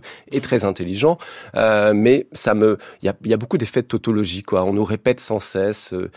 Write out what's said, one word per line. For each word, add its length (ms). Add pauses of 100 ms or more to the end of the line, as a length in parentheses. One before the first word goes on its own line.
(320)
et 80
très 240
intelligents. 540 (380)
Euh, 380
mais 380
ça 220
me, 240 (240)
il 60
y 20
a, 40 (120)
il 40
y 40
a 40
beaucoup 200
d'effets 240
de 60
tautologie, 560
quoi. 200
On 80
nous 140
répète 340
sans 200
cesse, 520
euh, 260